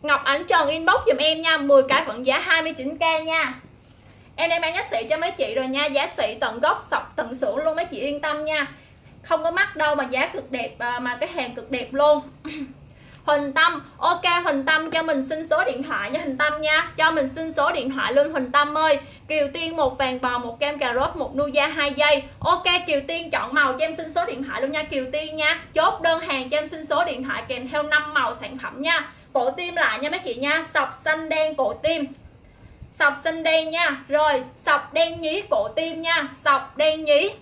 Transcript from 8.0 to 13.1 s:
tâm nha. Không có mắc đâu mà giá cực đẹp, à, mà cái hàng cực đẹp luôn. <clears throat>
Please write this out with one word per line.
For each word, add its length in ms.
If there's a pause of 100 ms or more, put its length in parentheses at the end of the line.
tâm 240
nha. 220 (560)
Không 200
có 80
mắc 240
đâu 200
mà 140
giá 180
cực 240
đẹp, 280
à, 200
mà 200
cái 100
hàng 260
cực 160
đẹp 200
luôn. 300 (220)
<clears throat> 80 (760)